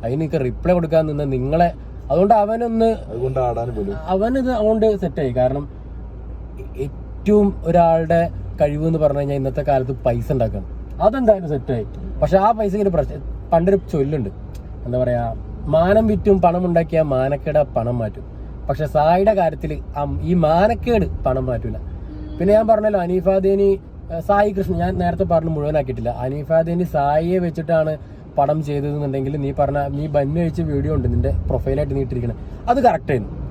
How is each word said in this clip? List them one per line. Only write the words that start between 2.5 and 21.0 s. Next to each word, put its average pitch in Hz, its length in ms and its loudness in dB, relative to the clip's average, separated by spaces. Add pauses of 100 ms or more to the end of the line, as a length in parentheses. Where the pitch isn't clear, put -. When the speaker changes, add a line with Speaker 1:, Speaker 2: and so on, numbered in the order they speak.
Speaker 2:
അതുകൊണ്ട് 131 360 -2
ആടാൻ 120 280 -4
പോലും. 101 180 -4 (200)
Speaker 1:
അവനിത് 247 460 0
അതുകൊണ്ട് 220 280 4 (160)
സെറ്റായി. 139 380 -2
കാരണം 139 240 0 (1200)
ഏറ്റവും 202 640 2 (220)
ഒരാളുടെ 165 520 4 (400)
കഴിവ് 151 280 2
എന്ന് 160 140 0
പറഞ്ഞു 143 180 2
കഴിഞ്ഞാൽ 139 200 -2
ഇന്നത്തെ 135 280 -2
കാലത്ത് 135 240 2 (140)
പൈസ 120 280 0
ഉണ്ടാക്കണം, 104 320 -2 (380)
അതെന്തായാലും 214 480 4
സെറ്റായി. 127 320 -2 (360)
പക്ഷെ 160 160 4 (100)
ആ - 100 6
പൈസ 208 220 -2
ഇങ്ങനെ 196 180 0
പ്രശ്നം, 143 260 -2 (300)
പണ്ടൊരു 180 240 4 (160)
ചൊല്ലുണ്ട്, 139 360 -2 (560)
എന്താ 123 180 -2
പറയാ, 120 200 0 (520)
മാനം 196 360 4
വിറ്റും 196 340 4
പണം 175 220 4
ഉണ്ടാക്കിയ 165 320 2 (140)
മാനക്കേട 139 440 0 (200)
പണം 120 240 -2
മാറ്റും. - 260 -8 (400)
പക്ഷെ 147 180 -2 (100)
സായിയുടെ 180 440 4
കാര്യത്തിൽ 156 320 -2 (300)
അം-, 143 180 -4 (100)
ഈ 180 40 2 (100)
മാനക്കേട് 196 600 4 (200)